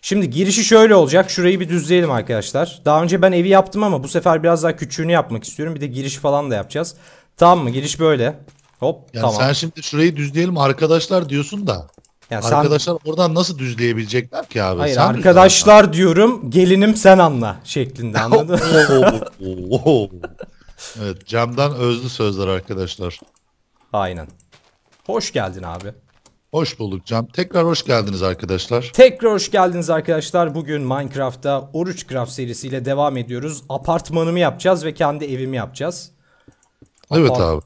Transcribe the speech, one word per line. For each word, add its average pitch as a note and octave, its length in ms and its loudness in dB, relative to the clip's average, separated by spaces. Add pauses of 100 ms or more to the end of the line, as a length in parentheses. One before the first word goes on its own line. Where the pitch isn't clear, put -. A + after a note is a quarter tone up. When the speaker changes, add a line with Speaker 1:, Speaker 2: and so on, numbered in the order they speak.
Speaker 1:
Şimdi F#3+ 280 -2
girişi F#3+ 340 0
şöyle A3 320 6
olacak. E3+ 360 4
Şurayı F3+ 280 0
bir F3 100 -6
düzleyelim E3+ 420 0
arkadaşlar. A#2+ 720 -4
Daha D3+ 180 2
önce F3 180 0
ben F#3+ 100 4
evi F3 180 0
yaptım F#3+ 340 2
ama E3 200 -2
bu C#3+ 40 -10
sefer D#3+ 360 0
biraz E3 200 2
daha D#3+ 120 0
küçüğünü D#3+ 360 -6
yapmak C#3+ 320 -2
istiyorum. D#3+ 320 -10
Bir C#3 60 -10
de D3 60 -8
giriş C3+ 300 -8
falan C#3+ 340 -2
da A2+ 40 -2
yapacağız. C#3+ 400 -6 (420)
Tamam F3 260 4
mı? B2 60 -2
Giriş C3 300 -6
böyle. D3+ 400 0 (400)
Hop, B2+ 340 -6
Speaker 2:
Yani A#2 80 -8
Speaker 1:
tamam. A2+ 180 0
Speaker 2:
sen C3+ 140 2
şimdi E3 300 -8
şurayı D#3+ 320 0
düzleyelim D3+ 420 -2
arkadaşlar D#3 720 0
diyorsun D3 380 -6
da. F2+ 200 -4 (420)
Speaker 1:
Ya A2 120 -6
sen A#2 140 0
Speaker 2:
Arkadaşlar D3+ 500 0
oradan D#3+ 300 0
nasıl F3 220 -2
düzleyebilecekler A#2 880 -4
ki G#2+ 180 -4
abi? F#2 160 -2
Speaker 1:
Hayır, C#3+ 160 -2
Speaker 2:
Sen A#2+ 120 2
Speaker 1:
arkadaşlar F#3+ 760 8
Speaker 2:
düzle D#3+ 140 2
Speaker 1:
diyorum, F#3 540 2
gelinim F#3+ 440 4
sen F#3+ 220 8
anla B2+ 460 2
şeklinde, A#2+ 560 -6
anladın? D3+ 400 0
Speaker 2:
<laughs> - 0 - (840)
Oo, F#2+ 100 -8 (200)
oo, B2 100 -2 (220)
oo. G2 60 -8 (960)
Evet, G2 240 -10
Cem'den A#2+ 480 -2
özlü B2 340 -4
sözler G2 380 -4
arkadaşlar. F#2 720 -8 (720)
Speaker 1:
Aynen. F#2 340 -6 (800)
Hoş G#3+ 280 -6
geldin F#2+ 300 -6
abi. F#2 300 -14 (580)
Speaker 2:
Hoş D3+ 280 -4
bulduk G2 260 -8
Cem. A2+ 220 -4
Tekrar F3+ 380 -2
hoş E3 200 -2
geldiniz G2+ 380 -2
arkadaşlar. F#2+ 680 -4
Speaker 1:
Tekrar - 380 4
hoş G3+ 200 -4
geldiniz F3 380 0
arkadaşlar. D#3+ 680 -2
Bugün D3+ 260 -6
Minecraft'ta C3+ 920 -4
Oruç F3+ 360 -6
Craft B2+ 220 -6
serisiyle B2+ 540 -8
devam C#3 320 -2
ediyoruz. B2 520 -8
Apartmanımı E3 720 -4
yapacağız F3 460 0
ve D#3 80 -6
kendi D3+ 320 -4
evimi C3 320 -6
yapacağız. C#3+ 540 -10 (1000)
Speaker 2:
Evet D3+ 200 4
Speaker 1:
Apart-, B2 100 0
Speaker 2:
abi. D#2+ 240 0